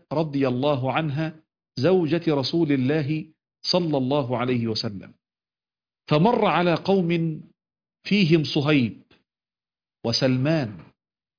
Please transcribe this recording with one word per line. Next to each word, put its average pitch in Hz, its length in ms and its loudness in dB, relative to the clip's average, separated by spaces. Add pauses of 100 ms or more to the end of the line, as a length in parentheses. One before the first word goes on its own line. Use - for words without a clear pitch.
(140)
رضي 139 340 0
الله 131 460 0
عنها 156 500 -4 (360)
زوجة 165 480 2
رسول 147 440 0
الله 147 540 0 (400)
صلى 170 320 0
الله 127 400 -2
عليه 123 300 -2
وسلم، 104 460 -8 (960)
فمر 214 360 4
على 175 280 2
قوم 165 680 0 (640)
فيهم 170 360 4
صهيب 139 600 0 (1040)
وسلمان 127 800 0 (560)